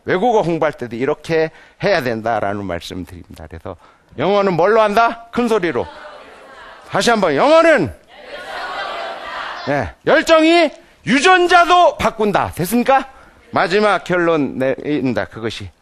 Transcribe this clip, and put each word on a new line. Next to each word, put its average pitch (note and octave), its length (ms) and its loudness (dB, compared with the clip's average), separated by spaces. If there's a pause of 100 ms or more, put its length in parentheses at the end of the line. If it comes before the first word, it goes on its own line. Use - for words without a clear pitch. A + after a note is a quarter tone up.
외국어 G#3 360 0
공부할 D#3+ 320 -2
때도 A#2 220 -12
이렇게 D#3 560 -2 (320)
해야 F3+ 180 0
된다라는 G#2+ 640 -4
말씀을 F2 400 -10
드립니다. E2 420 -20
그래서 F2 280 -16 (420)
영어는 G3 360 0
뭘로 G3+ 280 2
한다? A3+ 500 0
큰 A#3+ 160 -2
소리로. F3 380 -2 (1040)
다시 G3 200 0
한번 F#3+ 260 2
영어는? C#4 580 4 (1700)
네, C3+ 220 -2 (160)
열정이 D#4+ 640 4 (340)
유전자도 F4 920 4
바꾼다. G3 560 -2
됐습니까? A#3+ 560 0 (420)
마지막 F#3+ 520 0
결론 E3 540 0
내린다. C3 680 -4
그것이. G#2+ 440 -10 (120)